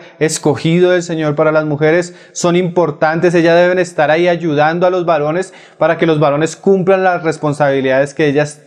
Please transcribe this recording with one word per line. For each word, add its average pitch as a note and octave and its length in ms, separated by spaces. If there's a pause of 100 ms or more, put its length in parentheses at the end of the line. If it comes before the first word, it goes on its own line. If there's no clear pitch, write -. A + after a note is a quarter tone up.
(200)
escogido D#3+ 720
del F3+ 100
Señor D#3+ 340
para D#3 180
las D#3 100
mujeres. D#3 500 (200)
Son F3 240
importantes, E3 760
ellas E3+ 200
deben F3+ 240
estar D#3+ 320
ahí F3 160
ayudando E3+ 580
a F3+ 40
los F3+ 160
varones D#3+ 480 (240)
para D#3+ 200
que E3+ 80
los D#3+ 140
varones D3+ 380
cumplan F#3+ 480
las F3 180
responsabilidades C#3+ 920
que D#3 140
ellas, D3 400